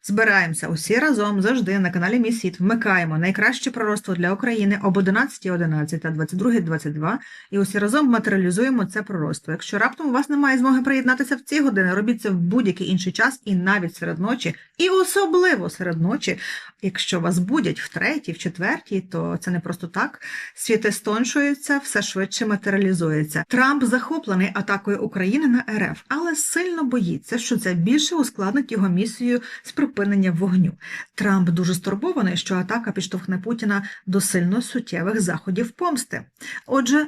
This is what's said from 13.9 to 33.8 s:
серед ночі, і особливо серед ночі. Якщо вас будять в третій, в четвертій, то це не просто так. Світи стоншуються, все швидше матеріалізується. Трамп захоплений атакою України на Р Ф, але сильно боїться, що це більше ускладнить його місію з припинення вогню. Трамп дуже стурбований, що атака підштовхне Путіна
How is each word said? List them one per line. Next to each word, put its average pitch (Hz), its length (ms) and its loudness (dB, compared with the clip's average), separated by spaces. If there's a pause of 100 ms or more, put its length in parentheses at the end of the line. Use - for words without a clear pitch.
серед 170 220 -4
ночі, 233 360 -2 (240)
і 349 100 2
особливо 359 840 2
серед 170 300 -4
ночі. 190 380 0 (440)
Якщо 185 380 -2
вас 170 180 0
будять 208 420 0
в - 140 -12
третій, 240 380 -2
в 160 60 -10
четвертій, 190 640 -4
то 170 400 -6
це 180 100 -6
не 180 100 0
просто 175 260 -8
так. 233 340 -4 (340)
Світи 214 380 0
стоншуються, 277 920 0
все - 180 -2
швидше 190 440 -4
матеріалізується. 180 1000 0
Трамп 262 360 4
захоплений 220 680 0
атакою 196 480 -2
України 208 440 0
на 247 180 4 (100)
Р 208 80 0
Ф, 175 260 -4
але 320 260 -2
сильно 339 500 -2
боїться, 233 540 -2
що 233 200 -2
це 185 160 -2
більше 247 420 2
ускладнить 240 560 -2
його 196 160 2
місію 233 520 0 (220)
з - 100 -18
припинення 202 680 2
вогню. 185 300 4 (440)
Трамп 190 360 2
дуже 175 240 2
стурбований, 202 640 -2
що - 180 -4
атака 208 380 -2
підштовхне 185 520 -6
Путіна 214 380 -2 (240)